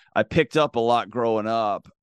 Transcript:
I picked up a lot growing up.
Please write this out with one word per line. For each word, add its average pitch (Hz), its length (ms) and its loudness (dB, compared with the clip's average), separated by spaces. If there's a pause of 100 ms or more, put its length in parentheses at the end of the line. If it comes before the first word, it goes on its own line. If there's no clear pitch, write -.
(120)
I 110 100 0
picked 151 340 0
up 151 180 0
a 117 60 0
lot 117 280 0
growing 113 380 -2
up. 107 400 -2 (160)